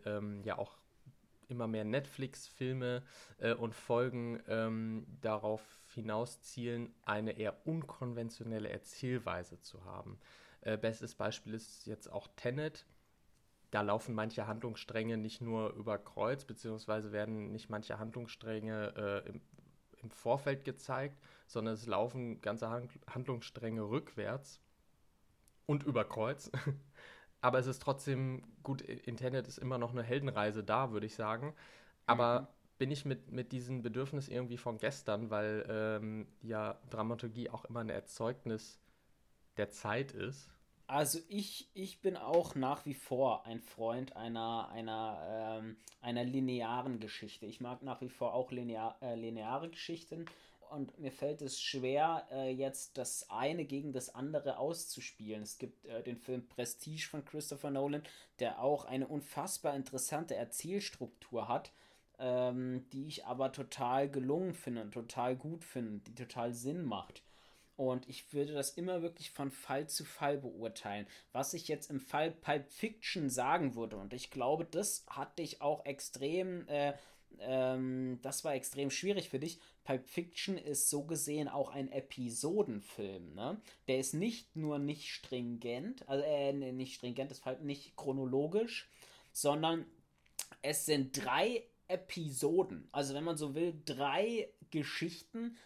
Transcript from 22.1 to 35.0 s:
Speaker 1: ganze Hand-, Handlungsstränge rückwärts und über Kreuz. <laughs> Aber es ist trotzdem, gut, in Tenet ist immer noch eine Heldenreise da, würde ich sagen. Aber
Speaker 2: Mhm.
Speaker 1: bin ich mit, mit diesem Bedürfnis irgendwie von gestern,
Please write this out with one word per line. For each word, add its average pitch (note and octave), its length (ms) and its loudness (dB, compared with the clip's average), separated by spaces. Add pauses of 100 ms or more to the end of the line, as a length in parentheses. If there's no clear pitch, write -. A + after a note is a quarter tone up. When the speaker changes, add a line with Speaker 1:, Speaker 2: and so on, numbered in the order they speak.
Speaker 1:
ganze A2 280 0
Hand-, A#2+ 380 -4
Handlungsstränge A#2 720 -2
rückwärts G#2+ 800 -2 (1080)
und C#3+ 180 2
über A#2+ 220 4
Kreuz. A2+ 480 -2
<laughs> - 880 -6
Aber B2+ 180 6
es B2+ 80 4
ist C3 140 -2
trotzdem, C3 640 0 (200)
gut, C3+ 180 -2
in - 360 -6
Tenet B2+ 300 0
ist - 120 -12
immer B2+ 180 0
noch A#2+ 140 0
eine B2 120 0
Heldenreise A2 600 2
da, A2 280 4
würde G#2+ 140 0
ich G#2+ 100 -6
sagen. A#2 380 -2 (520)
Aber A#2+ 360 8
Speaker 2:
Mhm. C3+ 60 -8 (320)
Speaker 1:
bin C3+ 120 4
ich C#3+ 140 -2
mit, C3+ 260 -2
mit B2 200 -4
diesem B2+ 300 -2
Bedürfnis C3+ 480 -2
irgendwie A#2+ 280 -2
von A#2 220 -2
gestern, A2 500 0